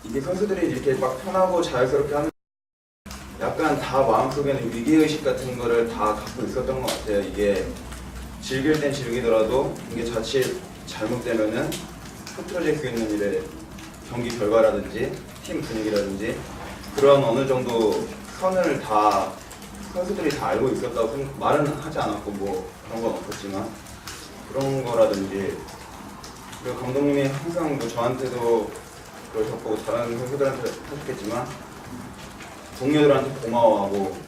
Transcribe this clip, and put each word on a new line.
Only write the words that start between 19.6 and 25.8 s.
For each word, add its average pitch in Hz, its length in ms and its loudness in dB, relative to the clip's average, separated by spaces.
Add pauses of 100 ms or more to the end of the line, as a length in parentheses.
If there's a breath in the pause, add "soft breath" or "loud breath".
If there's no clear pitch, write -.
선수들이 185 360 0
다 - 200 -2
알고 123 200 2
있었다고 - 460 0
생각, 139 240 -6
말은 147 280 4
하지 - 320 -4
않았고 104 320 -2
뭐 98 400 -4 (160)
그런 113 160 -6
건 107 100 0
없었지만 101 560 -6 (840)
그런 135 320 0
거라든지, 98 720 2 (1080)